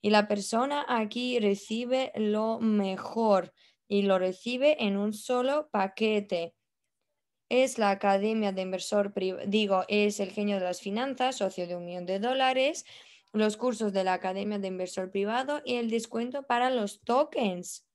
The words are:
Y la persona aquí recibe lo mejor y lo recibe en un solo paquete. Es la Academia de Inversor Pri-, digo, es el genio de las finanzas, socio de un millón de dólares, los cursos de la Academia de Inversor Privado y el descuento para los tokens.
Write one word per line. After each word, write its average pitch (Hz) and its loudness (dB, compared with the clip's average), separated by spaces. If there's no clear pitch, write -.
Y 208 0
la 208 6
persona 226 -2
aquí 240 -2
recibe 226 0
lo 214 0
mejor 202 2
y 202 2
lo 196 4
recibe 240 2
en 196 0
un 208 -2
solo 254 -2
paquete. 202 -2
Es 262 4
la 208 4
Academia 202 2
de 190 -4
Inversor 202 -2
Pri-, 185 -4
digo, 196 4
es 208 2
el 190 -2
genio 202 -2
de 185 -2
las 180 -4
finanzas, 254 -2
socio 190 -2
de 175 -6
un 175 -8
millón 180 -8
de 190 -2
dólares, 262 0
los 214 2
cursos 226 -2
de 190 0
la 185 2
Academia 196 -4
de 196 -4
Inversor 185 -6
Privado 240 -2
y 247 -2
el 233 -2
descuento 240 -4
para 247 2
los 226 -2
tokens. 240 -2